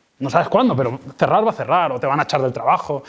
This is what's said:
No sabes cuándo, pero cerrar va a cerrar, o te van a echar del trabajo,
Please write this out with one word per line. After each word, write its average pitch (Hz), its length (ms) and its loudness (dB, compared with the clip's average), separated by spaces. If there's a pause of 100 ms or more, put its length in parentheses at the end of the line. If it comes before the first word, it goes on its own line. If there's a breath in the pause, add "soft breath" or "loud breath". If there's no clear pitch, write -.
(200 soft breath)
No 131 100 -4
sabes 156 200 2
cuándo, 214 260 2
pero 127 240 -2 (180)
cerrar 180 280 2
va 226 60 0
a - 20 0
cerrar, 147 380 0
o 123 80 -6
te 135 80 -4
van 143 120 0
a 147 40 2
echar 139 180 0
del 131 100 0
trabajo, 139 580 -2